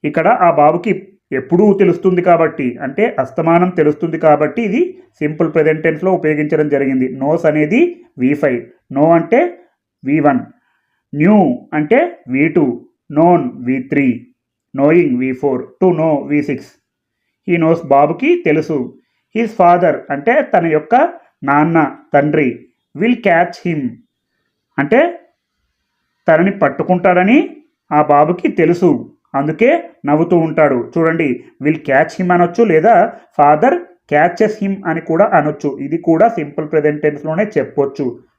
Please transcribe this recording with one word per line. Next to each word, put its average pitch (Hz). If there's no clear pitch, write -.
ఇక్కడ 156
ఆ -
బాబుకి 170
ఎప్పుడూ 175
తెలుస్తుంది 180
కాబట్టి, 165
అంటే 151
అస్తమానం 170
తెలుస్తుంది 156
కాబట్టి 151
ఇది 233
సింపుల్ 151
ప్రెజెంట్ 156
టెన్స్‌లో 160
ఉపయోగించడం 151
జరిగింది. 135
Knows 156
అనేది 151
వీ 127
ఫైవ్, 127
know 147
అంటే 165
వీ 147
వన్, 131
knew 202
అంటే 151
వీ 135
టూ, 165
known 165
వీ 127
త్రీ, 143
knowing 151
వీ 131
ఫోర్, 131
to 185
know 160
వీ 147
సిక్స్. 127
He 175
knows 160
బాబుకి 156
తెలుసు. 156
His 226
father 175
అంటే 151
తన 175
యొక్క 156
నాన్న, 160
తండ్రి, 147
will 240
catch 175
him 160
అంటే 185
తనని 170
పట్టుకుంటాడని 180
ఆ -
బాబుకి 156
తెలుసు, 175
అందుకే 156
నవ్వుతూ 160
ఉంటాడు. 151
చూడండి, 165
will 156
catch 139
him 180
అనొచ్చు 175
లేదా 170
father 151
catches 175
him 196
అని 165
కూడా 170
అనొచ్చు. 151
ఇది 147
కూడా 170
సింపుల్ 151
ప్రెజెంట్ 151
టెన్స్‌లోనే 156
చెప్పొచ్చు. 139